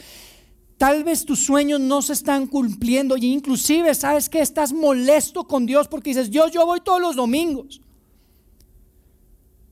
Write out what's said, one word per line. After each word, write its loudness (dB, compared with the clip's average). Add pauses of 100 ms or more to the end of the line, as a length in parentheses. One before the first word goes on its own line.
(760)
Tal 2
vez -2
tus -2
sueños 0
no 0
se -4
están -2
cumpliendo 0
y -2
inclusive, 0
¿sabes -2
qué? 0
Estás -2
molesto 0
con 0
Dios 2
porque -8
dices, -2
"Dios, 2
yo 2
voy -2
todos 0
los -2
domingos. -4 (1900)